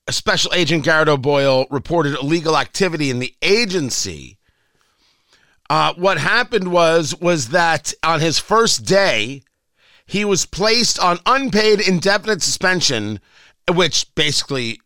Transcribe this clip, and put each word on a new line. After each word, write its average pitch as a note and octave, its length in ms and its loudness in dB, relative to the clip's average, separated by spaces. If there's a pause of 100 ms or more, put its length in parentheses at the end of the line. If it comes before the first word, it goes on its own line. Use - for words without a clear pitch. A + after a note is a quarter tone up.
Special - 460 -2
Agent E3 300 0
Garrett D#3 240 4
O'Boyle C#3 640 2
reported C#3+ 440 -2
illegal D3+ 420 0
activity D3+ 540 -2
in B2 100 -4
the B2+ 220 -8
agency, D3 960 -2 (1300)
uh, D3+ 240 2
what F3+ 240 0
happened F#3+ 540 0
was, E3+ 480 2
was E3 300 0
that E3 420 0 (100)
on D#3+ 180 0
his D#3+ 180 0
first G#3 460 0
day, C#3 580 0 (640)
he G#3 180 -2
was G3 220 0
placed A3 520 -2
on F3 280 0
unpaid G#3+ 540 2
indefinite G3 640 0
suspension, A#2+ 760 -2 (520)
which E3+ 420 -2
basically C3+ 720 -4